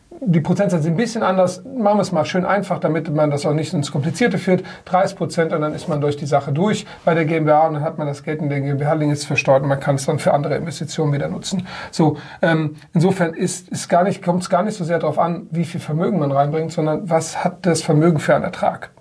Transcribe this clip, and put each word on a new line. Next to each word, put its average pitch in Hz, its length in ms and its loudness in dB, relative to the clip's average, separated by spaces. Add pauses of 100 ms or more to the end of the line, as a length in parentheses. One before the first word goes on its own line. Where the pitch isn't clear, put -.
(260)
die 170 140 4
Prozentsätze 175 440 0
sind 165 100 0
ein 156 40 -2
bisschen 233 260 -2
anders. 185 420 2
Machen 208 320 2
wir 196 40 4
es 180 120 -4
mal 160 100 2
schön 180 220 -2
einfach, 185 340 0
damit 156 340 -2
man 147 180 2
das 147 140 -2
auch 147 80 0
nicht 156 200 -2
ins 143 180 -2
Komplizierte 170 460 0
führt. 180 260 2 (220)
Dreißig 185 320 0
Prozent 170 340 -2
und 170 80 0
dann 151 140 -2
ist - 160 -8
man 147 100 -2
durch 143 160 0
die 151 120 -6
Sache 151 260 0
durch 190 320 0 (180)
bei 170 120 4
der 165 100 2
G 165 100 0
M 156 100 0
B 151 60 6
H 151 160 6
und 156 60 -2
dann 143 100 -4
hat 160 140 -4
man 151 100 -4
das 143 160 -6
Geld 156 180 -4
in 151 60 -2
der 143 140 -2
G 139 80 -2
M 143 80 0
B 143 80 -2
H, 156 100 2
Ding 151 160 0
ist 147 140 -4
versteuert 135 380 2
und 143 60 0
man 139 100 0
kann 139 160 0
es 131 100 -4
dann 147 140 0
für - 140 2
andere 143 220 0
Investitionen 156 560 -4
wieder 143 160 -2
nutzen. 185 400 -6 (240)
So, 151 260 2 (240)
ähm, 156 360 2 (160)
insofern 175 400 2
ist, - 360 -4
ist - 200 -8
gar 175 140 4
nicht, 196 200 -2
kommt's 175 260 0
gar 180 140 2
nicht 214 140 -4
so 175 80 -4
sehr 165 140 0
darauf 160 180 -2
an, 170 340 0
wie 165 140 0
viel - 160 -8
Vermögen 175 380 0
man 139 120 0
reinbringt, 151 400 0
sondern 156 380 -2
was 160 340 -2
hat - 220 -4
das 165 160 2
Vermögen 156 380 4
für 147 160 2
einen - 100 0
Ertrag. - 560 -4